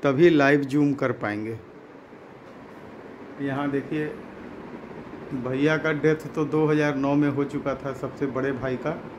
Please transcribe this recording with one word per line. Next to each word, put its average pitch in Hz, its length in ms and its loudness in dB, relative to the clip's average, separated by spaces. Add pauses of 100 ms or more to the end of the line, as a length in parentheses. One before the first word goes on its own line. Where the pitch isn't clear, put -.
तभी 147 280 8
live 147 300 6
zoom 143 340 4
कर 127 180 0
पाएंगे। 110 460 -4 (1800)
यहाँ 139 300 0
देखिए 151 360 -2 (1300)
भैया 131 420 2
का 156 160 0
डेथ 151 420 2
तो 156 100 0
दो 156 220 2
हज़ार 147 280 4
नौ 139 200 2
में 143 160 4
हो 139 140 0
चुका 139 300 -2
था, 135 180 -6
सबसे 135 340 -4
बड़े 131 260 0
भाई 127 240 -2
का। 156 260 -4 (160)